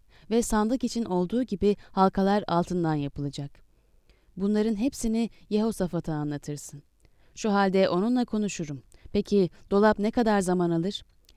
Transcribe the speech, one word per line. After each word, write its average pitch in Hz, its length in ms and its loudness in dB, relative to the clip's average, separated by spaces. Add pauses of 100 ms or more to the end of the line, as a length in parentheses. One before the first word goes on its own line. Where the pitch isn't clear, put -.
(300)
Ve 226 120 2
sandık 220 420 0
için 233 220 -4
olduğu 185 380 0
gibi 202 320 0 (160)
halkalar 196 560 2
altından 170 480 0
yapılacak. 143 680 -8 (760)
Bunların 208 380 0
hepsini 226 540 -2 (200)
Yehosafat'a 196 640 -2
anlatırsın. 147 720 -8 (520)
Şu 214 180 -2
halde 190 360 4
onunla 240 360 0
konuşurum. 175 560 -6 (300)
Peki 202 380 2 (220)
dolap 208 280 4
ne 202 120 0
kadar 214 300 2
zaman 180 300 0
alır? 170 320 -4 (340)